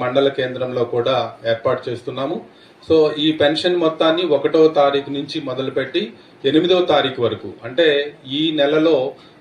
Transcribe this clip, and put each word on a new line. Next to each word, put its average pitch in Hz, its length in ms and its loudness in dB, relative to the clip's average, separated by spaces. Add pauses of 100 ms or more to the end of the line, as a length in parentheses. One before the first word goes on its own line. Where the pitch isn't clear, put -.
మండల 131 260 2
కేంద్రంలో 127 560 -4 (100)
కూడా 127 220 0 (360)
ఏర్పాటు 123 380 -2
చేస్తున్నాము. 135 480 -6 (500)
So, 160 80 4 (280)
ఈ - 20 2 (140)
పెన్షన్ 160 420 2
మొత్తాన్ని 160 400 2 (140)
ఒకటో 151 240 2 (180)
తారీఖు 139 380 2
నుంచి 156 220 -8 (100)
మొదలుపెట్టి 131 540 -4 (480)
ఎనిమిదో 180 280 4 (140)
తారీఖు 135 340 0
వరకు, 104 240 -6 (160)
అంటే 156 220 0 (500)
ఈ - 20 -2 (200)
నెలలో 156 360 2 (440)